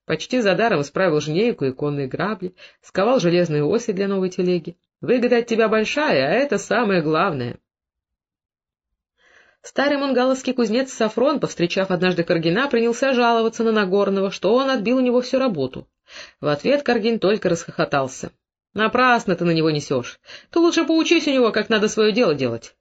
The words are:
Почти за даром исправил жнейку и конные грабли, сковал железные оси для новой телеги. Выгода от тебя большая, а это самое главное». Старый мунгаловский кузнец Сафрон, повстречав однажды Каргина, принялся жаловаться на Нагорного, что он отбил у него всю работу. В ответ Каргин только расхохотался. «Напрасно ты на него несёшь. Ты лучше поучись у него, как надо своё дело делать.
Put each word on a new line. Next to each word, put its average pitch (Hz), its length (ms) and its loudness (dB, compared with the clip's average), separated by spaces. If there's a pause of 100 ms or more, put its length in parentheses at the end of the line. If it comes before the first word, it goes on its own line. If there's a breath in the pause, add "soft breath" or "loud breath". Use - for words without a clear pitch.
Почти 247 360 -2
за 190 140 2
даром 196 260 2
исправил 156 400 0
жнейку 160 440 -2
и 131 60 0
конные 143 360 -4
грабли, - 480 -6 (260 loud breath)
сковал 226 380 0
железные 165 440 2
оси 220 280 0
для 190 160 -2
новой 190 240 -2
телеги. 180 440 -2 (260)
Выгода 240 360 2
от 233 80 0
тебя 226 220 2
большая, 214 600 0
а 151 40 -2
это 240 260 0
самое 196 460 0
главное». 156 560 -2 (2000 soft breath)
Старый 277 380 -2
мунгаловский 262 540 0
кузнец 240 380 0
Сафрон, 240 480 0
повстречав 185 520 -2
однажды 175 320 0
Каргина, 170 440 0
принялся 233 460 0
жаловаться 233 500 0
на 226 80 2
Нагорного, 196 600 0
что 202 240 0
он 269 160 2
отбил 240 260 0
у 262 40 2
него 247 200 2
всю 247 160 -2
работу. 185 500 -2 (540 loud breath)
В 139 60 -4
ответ 233 340 2
Каргин 233 380 0
только 190 300 0
расхохотался. 151 840 -4 (420)
«Напрасно 220 640 2
ты 170 80 -2
на 170 60 2
него 160 180 2
несёшь. 147 500 -4 (300 loud breath)
Ты 339 100 0
лучше 330 240 4
поучись 320 440 2
у 285 40 2
него, 247 200 2
как 214 180 -2
надо 214 180 2
своё 214 240 2
дело 196 240 2
делать. 120 460 -4